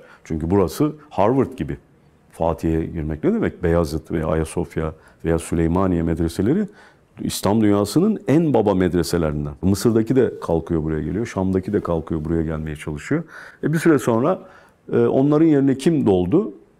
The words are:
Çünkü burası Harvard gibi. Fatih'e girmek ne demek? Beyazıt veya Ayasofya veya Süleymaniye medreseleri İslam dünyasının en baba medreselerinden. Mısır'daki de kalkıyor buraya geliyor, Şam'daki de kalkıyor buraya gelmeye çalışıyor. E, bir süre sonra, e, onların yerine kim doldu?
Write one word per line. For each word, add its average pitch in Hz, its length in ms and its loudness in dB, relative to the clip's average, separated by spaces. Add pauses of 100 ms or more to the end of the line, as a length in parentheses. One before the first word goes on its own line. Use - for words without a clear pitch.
(240)
Çünkü 80 280 -4
burası 101 400 2 (180)
Harvard 117 480 2
gibi. 73 200 -8 (540)
Fatih'e 82 540 -2
girmek 78 380 -6
ne 180 100 2
demek? 156 300 -4
Beyazıt 82 480 0
veya 80 160 -2
Ayasofya 80 680 -4 (320)
veya 82 140 2
Süleymaniye 85 640 0
medreseleri 92 640 0 (540)
İslam - 400 0
dünyasının 104 680 2
en 151 260 2
baba 104 200 4
medreselerinden. 80 880 0
Mısır'daki 113 540 2
de 117 240 2
kalkıyor 82 440 -2
buraya 78 200 -4
geliyor, 87 220 -4
Şam'daki 95 480 -2
de 101 60 0
kalkıyor 82 460 -4
buraya 82 180 0
gelmeye 78 320 -6
çalışıyor. 82 480 -6 (400)
E, 147 100 -2
bir 170 40 -2
süre 151 220 4
sonra, 131 400 0 (520)
e, - 60 0
onların 143 480 4
yerine 139 320 4
kim 143 280 0
doldu? 101 480 2 (260)